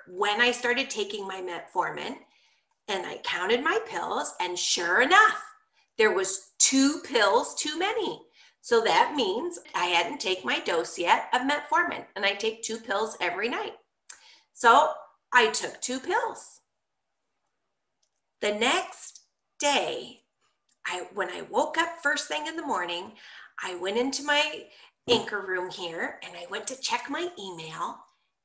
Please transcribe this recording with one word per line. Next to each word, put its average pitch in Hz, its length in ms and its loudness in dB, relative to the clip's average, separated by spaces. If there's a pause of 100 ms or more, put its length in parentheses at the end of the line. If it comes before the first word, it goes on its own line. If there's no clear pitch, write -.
when 202 340 0
I 247 100 4
started 240 380 -2
taking 202 380 -6
my 190 120 -8
metformin, 180 840 -6 (600)
and 190 180 -2
I 151 140 -8
counted 208 440 0
my 339 220 2
pills, 190 540 -4
and 175 180 -4
sure 180 440 2
enough, 381 420 6 (540)
there 214 140 6
was 185 460 -2
two 269 440 4
pills 226 520 2
too 302 240 -6
many. 381 500 -4 (320)
So 233 220 2
that 170 320 4
means 262 460 -2 (160)
I 175 100 0
hadn't 180 340 0
taken 185 280 -4
my 285 120 0
dose 170 380 -2
yet 175 340 2
of 254 120 2
metformin, 302 720 0
and 202 100 -2
I 202 80 2
take 220 300 -4
two 220 160 -6
pills 214 420 -4
every 180 260 -2
night. 381 320 -6 (760)
So 277 440 6 (340)
I 233 200 8
took - 300 -4
two 254 180 -4
pills. 427 640 -4 (1800)
The 208 140 0
next 285 680 -2 (380)
day, 214 640 0 (640)
I, 180 260 -6
when 185 160 -4
I 175 140 -8
woke 285 340 0
up 339 240 0
first 285 260 0
thing 302 200 -4
in 320 80 -6
the 320 100 -8
morning, 180 520 -4 (440)
I 185 140 -6
went 190 220 -2
into 269 260 0
my 294 440 0 (400)
Anchor 214 340 2
room 185 280 -4
here, 175 540 -8
and 175 120 -14
I 175 120 -14
went 208 200 -8
to 254 140 -6
check - 260 -2
my 277 320 -4
email, 165 640 -10 (420)